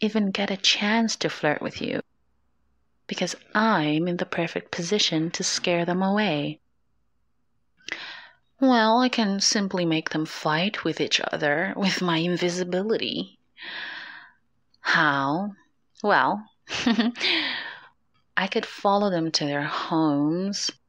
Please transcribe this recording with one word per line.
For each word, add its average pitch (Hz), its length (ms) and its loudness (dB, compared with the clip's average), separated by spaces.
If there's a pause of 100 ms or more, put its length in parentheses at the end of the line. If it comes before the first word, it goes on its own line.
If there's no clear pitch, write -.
even 214 300 2
get 202 220 -2
a 190 40 -2
chance 214 600 2
to - 120 -2
flirt - 320 0
with - 220 -8
you - 200 -4 (1040)
because 190 300 -4 (180)
I'm 175 540 2
in 175 80 -2
the 170 80 -4
perfect - 460 -4
position 170 640 0
to - 120 -4
scare 175 400 0
them 175 180 0
away. 180 580 0 (2000)
Well, 233 420 6
I 254 100 4
can 202 300 0
simply 196 440 0
make 160 260 0
them 160 140 -2
fight 165 600 -2
with 160 160 -2
each - 200 0
other 156 560 0
with 190 240 0
my 170 180 0
invisibility. 180 1200 -2 (1400)
How? 151 720 2 (500)
Well, 180 420 2 (240)
<laughs> - 180 -6 (1500)
I 190 100 0
could 220 180 -2
follow 202 460 2
them 165 220 0
to - 120 -2
their 143 200 -2
homes, 160 1080 0 (180)